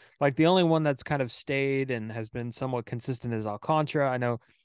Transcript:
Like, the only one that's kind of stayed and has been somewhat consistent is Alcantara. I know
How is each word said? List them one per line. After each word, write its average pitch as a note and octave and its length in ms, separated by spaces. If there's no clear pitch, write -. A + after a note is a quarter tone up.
Like, C#3+ 160
the D#3+ 100
only F3+ 160
one D#3+ 200
that's C#3+ 200
kind C#3+ 180
of B2 100
stayed C3+ 600
and A2+ 200
has A2 180
been A#2+ 220
somewhat B2+ 360
consistent B2 460
is A2 140
Alcantara. D3 640
I B2+ 60
know A#2+ 220